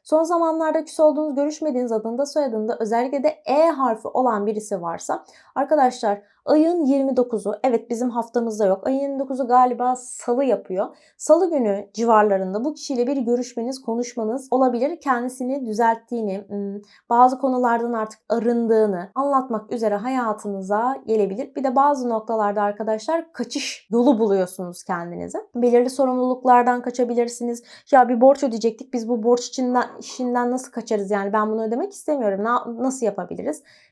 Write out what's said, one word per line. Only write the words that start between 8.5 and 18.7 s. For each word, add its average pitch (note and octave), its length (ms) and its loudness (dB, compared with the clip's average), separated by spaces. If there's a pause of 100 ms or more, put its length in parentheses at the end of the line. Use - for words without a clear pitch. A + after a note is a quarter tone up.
yok. F#3+ 220 0
Ayın C4+ 120 0
yirmi C#4 200 -4
dokuzu C4+ 280 -4
galiba B3 480 2
salı - 480 -4
yapıyor. G3 520 -2 (220)
Salı E4+ 320 4
günü A3 440 -2
civarlarında G#3+ 720 2
bu D4+ 80 -2
kişiyle B3 340 -4
bir C#4 100 0
görüşmeniz, B3 640 -2
konuşmanız A#3+ 680 -6
olabilir. C4 500 2
Kendisini B3+ 640 -4
düzelttiğini, A3 840 -2
hmm, G3+ 340 -8 (280)
bazı B3+ 300 6
konulardan A#3+ 540 0
artık A3 260 -6 (100)
arındığını A3 840 2